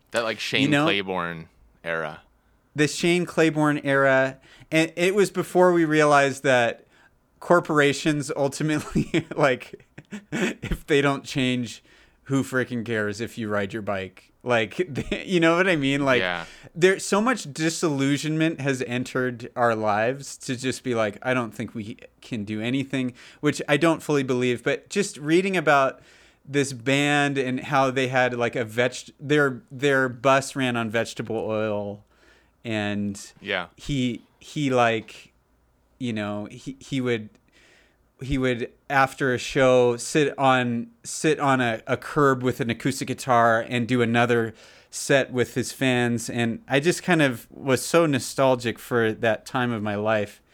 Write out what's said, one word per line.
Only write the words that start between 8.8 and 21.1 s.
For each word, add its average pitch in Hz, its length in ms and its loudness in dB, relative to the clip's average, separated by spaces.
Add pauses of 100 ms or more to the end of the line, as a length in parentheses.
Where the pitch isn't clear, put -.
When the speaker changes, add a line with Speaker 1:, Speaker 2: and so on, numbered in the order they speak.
Speaker 2:
<laughs> 147 60 -12
like, 135 500 -2 (460)
if - 540 -4
they 143 120 4
don't 143 240 0
change, 123 580 -2 (420)
who 135 200 0
frickin' 127 420 -4
cares 107 360 -4
if 110 160 -8
you 113 100 -6
ride 101 240 -2
your 113 120 -8
bike? 95 580 -8
Like, 117 380 0 (320)
<laughs> - 140 -6
you 180 140 2
know 165 160 4
what 185 120 2
I 180 80 2
mean? 139 300 0
Like, 131 160 4
Speaker 1:
Yeah. 87 240 -4 (280)
Speaker 2:
there, 185 260 4
so - 220 0
much 220 320 -2
disillusionment 156 1080 0
has 131 260 -2
entered 123 680 -4
our 117 200 2
lives 110 640 -2
to - 180 -6
just 123 280 -6
be 127 120 -4
like, 107 280 -2